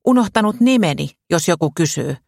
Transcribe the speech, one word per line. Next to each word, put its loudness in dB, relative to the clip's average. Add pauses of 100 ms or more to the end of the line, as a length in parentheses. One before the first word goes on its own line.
unohtanut 0
nimeni, 0 (200)
jos 0
joku -2
kysyy. -4 (120)